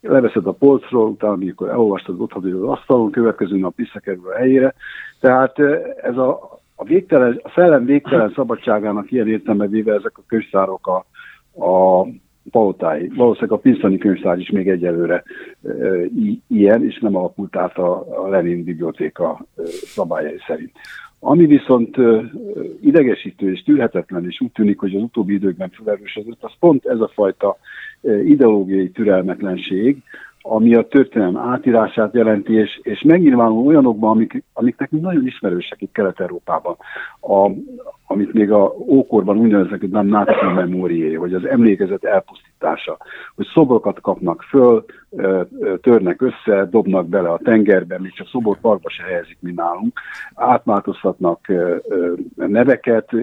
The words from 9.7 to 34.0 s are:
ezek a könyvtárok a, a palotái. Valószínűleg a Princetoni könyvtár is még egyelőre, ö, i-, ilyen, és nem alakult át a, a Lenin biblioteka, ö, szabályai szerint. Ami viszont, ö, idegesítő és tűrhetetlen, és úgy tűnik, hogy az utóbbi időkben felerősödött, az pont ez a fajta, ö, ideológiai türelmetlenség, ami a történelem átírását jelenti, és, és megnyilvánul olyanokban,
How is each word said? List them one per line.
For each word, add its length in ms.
ezek 240
a 100
könyvtárok 600
a, 180
a 420
palotái. 640
Valószínűleg 420
a 40
Princetoni 360
könyvtár 420
is 100
még 200
egyelőre, 540
ö, 400
i-, 440
ilyen, 380
és 140
nem 160
alakult 400
át 220
a, 460
a 40
Lenin 360
biblioteka, 840
ö, 100
szabályai 720
szerint. 240
Ami 260
viszont, 520
ö, 240
idegesítő 720
és 120
tűrhetetlen, 680
és 120
úgy 100
tűnik, 280
hogy 160
az 60
utóbbi 320
időkben 380
felerősödött, 720
az 160
pont 260
ez 140
a 140
fajta, 440
ö, 180
ideológiai 680
türelmetlenség, 1080
ami 280
a 120
történelem 500
átírását 760
jelenti, 400
és, 300
és 180
megnyilvánul 640
olyanokban, 440